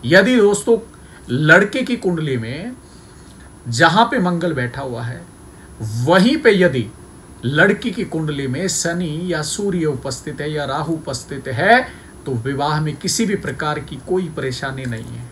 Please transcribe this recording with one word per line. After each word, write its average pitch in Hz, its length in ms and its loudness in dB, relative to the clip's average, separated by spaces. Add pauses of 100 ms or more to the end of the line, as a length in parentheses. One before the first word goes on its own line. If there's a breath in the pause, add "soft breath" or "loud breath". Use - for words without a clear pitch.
यदि 196 320 6
दोस्तों, 208 420 4 (520 loud breath)
लड़के 175 520 4
की 247 140 -2
कुंडली 156 400 -2
में 143 360 -8 (960 loud breath)
जहाँ 165 360 6
पे 233 140 0
मंगल 175 340 0
बैठा 127 300 -4
हुआ 120 200 -8
है, 120 240 -10 (800 loud breath)
वहीं 190 320 6
पे 226 160 6
यदि 131 360 2 (560)
लड़की 190 460 2
की 190 140 -4
कुंडली 151 420 -4
में 156 220 -4
शनि 170 640 -4
या 156 100 -2
सूर्य 180 440 -2
उपस्थित 139 540 -6
है 151 120 -6
या 147 120 -4
राहु 147 280 -4
उपस्थित 139 560 -8
है, 196 400 2 (380 loud breath)
तो 139 60 -4
विवाह 139 480 -2
में 151 160 -4
किसी 214 300 -2
भी 196 100 0
प्रकार 151 420 -6
की - 180 -12
कोई 180 320 -2
परेशानी 135 560 -6
नहीं 117 200 -6
है। 120 280 -14